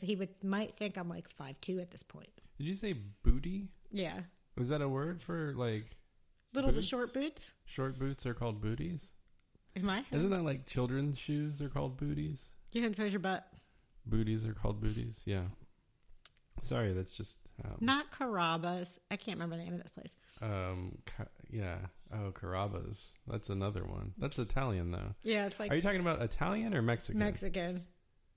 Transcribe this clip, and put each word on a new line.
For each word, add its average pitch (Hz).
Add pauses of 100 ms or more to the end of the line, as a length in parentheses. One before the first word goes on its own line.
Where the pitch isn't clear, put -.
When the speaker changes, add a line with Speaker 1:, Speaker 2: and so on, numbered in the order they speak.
Speaker 1:
he 196
would, 190
might 196
think 202
I'm, 175
like, 170
five 135
two 185
at 175
this -
point. - (280)
Speaker 2:
Did 143
you 185
say 196 (300)
booty? 190 (220)
Speaker 1:
Yeah. 185 (380)
Speaker 2:
Is 123
that 147
a 139
word 147
for, 160
like, 113 (560)
Speaker 1:
Little 269
Speaker 2:
boots? 214
Speaker 1:
short 247
boots? 285 (100)
Speaker 2:
Short 131
boots 135
are 120
called 113
booties? 143 (640)
Speaker 1:
In 185
my 196
head. 254
Speaker 2:
Isn't 196
that, 185
like, 135
children's 135
shoes 147
are 143
called 139
booties? 147 (220)
Speaker 1:
Yeah, 233
and 214
so 214
is 208
your 202
butt. 185 (540)
Speaker 2:
Booties 110
are 110
called 107
booties, 110
yeah. 98 (1200)
Sorry, 117
that's 92
just, - (260)
um, -
Speaker 1:
Not 269
Carrabba's. 175 (120)
I -
can't -
remember 165
the 170
name 175
of 175
this -
place. - (240)
Speaker 2:
Um, 92
Ca-, - (240)
yeah. 92 (340)
Oh, 104
Carrabba's. 98 (140)
That's -
another 98
one. 92
That's 143
Italian, 104
though. 98 (100)
Speaker 1:
Yeah, 214
it's 196
like 214
Speaker 2:
Are -
you 165
talking 190
about 170
Italian 202
or 139
Mexican? 120
Speaker 1:
Mexican. 180 (520)